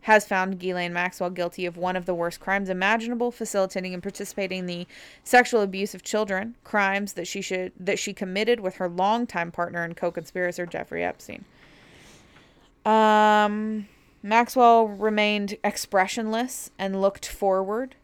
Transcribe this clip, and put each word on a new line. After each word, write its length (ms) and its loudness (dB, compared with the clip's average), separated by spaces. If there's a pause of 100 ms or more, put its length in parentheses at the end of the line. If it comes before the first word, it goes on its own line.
has 260 6
found 320 -2
Ghislaine 340 -4
Maxwell 380 -4
guilty 340 -6
of 120 -6
one 180 -2
of 100 -4
the 100 -2
worst 260 -4
crimes 280 -2
imaginable, 640 0
facilitating 640 -4
and 80 -10
participating 560 -6
in 80 -6
the 200 -8 (360)
sexual 400 4
abuse 320 -2
of 80 -16
children, 640 -4
crimes 480 0
that 160 -8
she 120 -8
should, 380 -4
that 220 -2
she 120 -6
committed 460 0
with 160 -4
her 140 -4
longtime 640 -2
partner 320 -4
and 120 -10
co-conspirator, 680 -4
Jeffrey 380 -6
Epstein." 400 -8 (1400)
Um, 1000 4 (360)
Maxwell 640 6
remained 800 0
expressionless 1120 -2
and 220 -2
looked 260 0
forward 760 -2